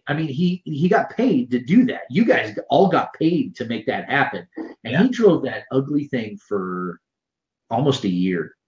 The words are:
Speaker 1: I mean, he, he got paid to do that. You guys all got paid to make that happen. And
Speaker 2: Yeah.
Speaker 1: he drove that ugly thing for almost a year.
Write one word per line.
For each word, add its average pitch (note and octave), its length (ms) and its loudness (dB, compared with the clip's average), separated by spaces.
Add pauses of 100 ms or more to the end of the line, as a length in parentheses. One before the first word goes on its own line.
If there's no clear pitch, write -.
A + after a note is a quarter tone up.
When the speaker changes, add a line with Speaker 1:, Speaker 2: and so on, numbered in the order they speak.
Speaker 1:
I C#3+ 60 -2
mean, D#3 140 -2
he, F3 380 -2
he D#3+ 240 0
got F3 220 2
paid G3 400 0
to B2 80 0
do E3+ 260 4
that. - 240 -4
You F#3 160 2
guys A2 320 0 (120)
all F3+ 200 6
got D#3 240 0
paid D#3+ 420 0
to A#2+ 100 -6
make A2+ 200 -6
that G2+ 240 -6
happen. C3+ 360 -2 (120)
And - 360 -10
Speaker 2:
Yeah. F3 100 4
Speaker 1:
he B3+ 60 4
drove G3+ 340 4
that - 280 -6
ugly C#3+ 340 -2
thing G#2+ 320 -6
for F2+ 640 -6 (720)
almost C3 320 0
a G2+ 60 0
year. F2+ 460 -2 (120)